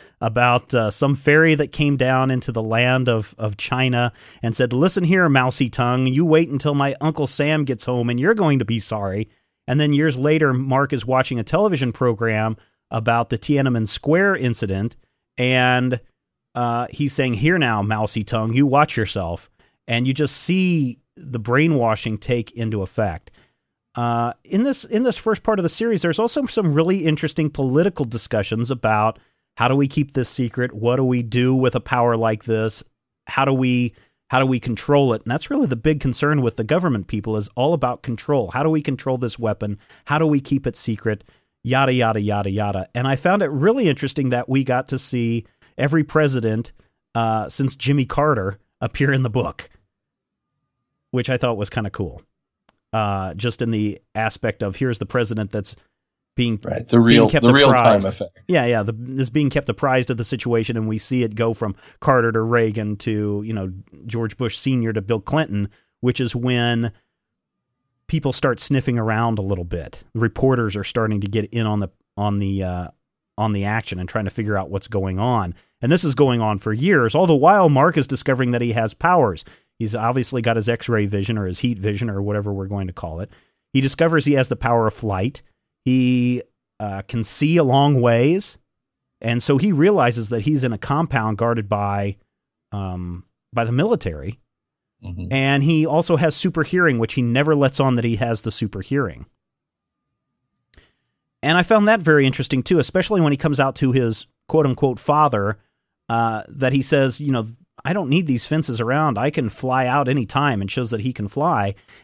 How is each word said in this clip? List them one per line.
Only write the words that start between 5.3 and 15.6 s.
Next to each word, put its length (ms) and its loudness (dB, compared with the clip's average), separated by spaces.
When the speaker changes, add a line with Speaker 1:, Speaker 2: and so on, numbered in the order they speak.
Speaker 1:
tongue, 380 0
you 180 2
wait 240 4
until 240 -2
my 260 0
Uncle 280 -2
Sam 360 0
gets 220 -6
home 240 -2
and 100 -2
you're 140 4
going 260 2
to 60 -2
be 140 -2
sorry." 500 -4
And 120 0
then 140 2
years 240 2
later, 360 2
Mark 380 0
is 140 -4
watching 340 0
a 40 -2
television 480 0
program 640 -2
about 400 0
the 80 -2
Tiananmen 500 0
Square 500 2
incident, 580 -4
and, 640 2